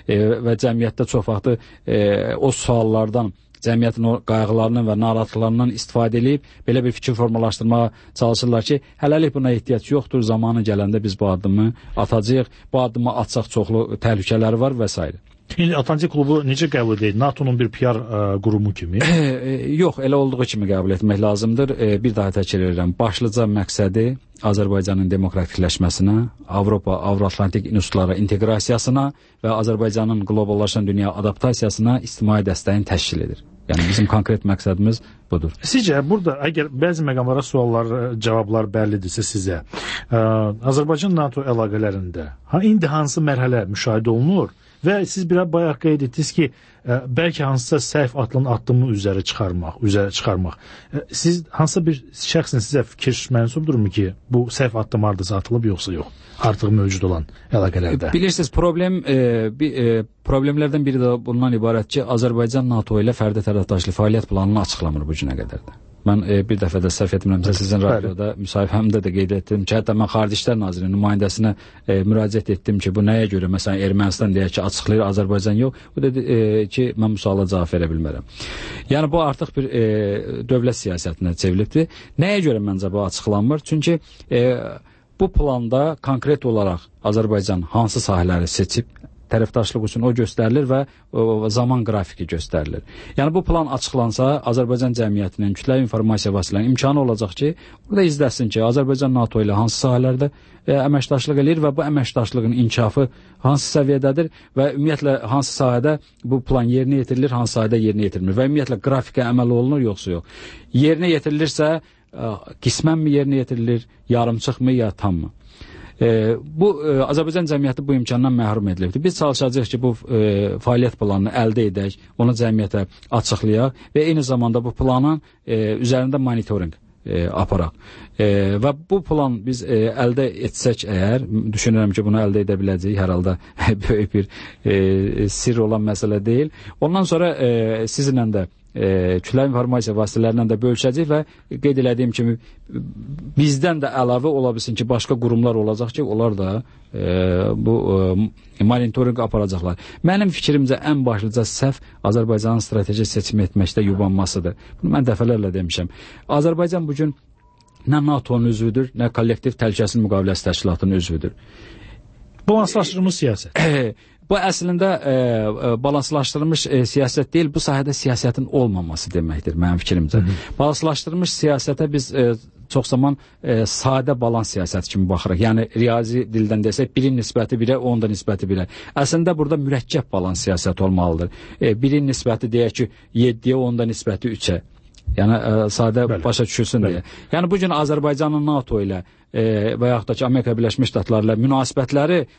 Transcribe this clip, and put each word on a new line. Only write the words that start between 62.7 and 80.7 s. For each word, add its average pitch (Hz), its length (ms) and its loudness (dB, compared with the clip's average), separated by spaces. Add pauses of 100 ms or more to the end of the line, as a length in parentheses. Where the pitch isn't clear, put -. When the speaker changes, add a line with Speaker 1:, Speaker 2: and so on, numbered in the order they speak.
Speaker 1:
ilə 117 160 2
fərdi 107 300 0
tərəfdaşlıq 98 500 0
fəaliyyət 107 320 2
planını 98 380 2
açıqlamır 76 420 -4
bu 80 80 -4
günə 65 240 -4
qədər - 240 -10
də. - 160 -20 (240)
Mən, 101 240 2
e, 101 160 4
bir 107 160 0
dəfə 92 240 0
də 90 80 2
səhv 98 240 0
etmirəmsə, 95 380 2
Speaker 2:
Bəli. 95 80 -2
Speaker 1:
sizin 98 180 0
Speaker 2:
Bəli. 98 140 4
Speaker 1:
radioda 98 320 -2 (100)
müsahibəmdə 104 680 0
də 92 100 0
qeyd 95 220 0
etdim 101 260 -2
ki, 107 140 -2
hətta 110 180 0
mən 110 160 2
Xarici 107 300 0
İşlər 120 180 0
Nazirinin 95 380 -2
nümayəndəsinə, 104 560 2 (340)
e, 98 160 2
müraciət 107 540 0
etdim 104 260 -2
ki, 95 80 0
bu 104 160 2
nəyə 110 240 2
görə, 92 220 0
məsələn, 95 340 -2
Ermənistan 98 480 0
deyək 95 220 0
ki, 101 100 0
açıqlayır, 107 380 0
Azərbaycan 101 560 0
yox. 131 160 -2 (180)
O 135 80 -2
dedi, 131 240 0
e, 110 400 2
ki, 123 220 -2 (100)
mən 107 160 2
bu - 80 -10
suala 98 240 2
cavab 90 240 0
verə 85 220 0
bilmərəm. 76 340 -4 (640)
Yəni, 147 220 2
bu 170 100 2
artıq 143 320 -4
bir, 135 140 -2
e, 117 160 2 (640)
dövlət 123 320 2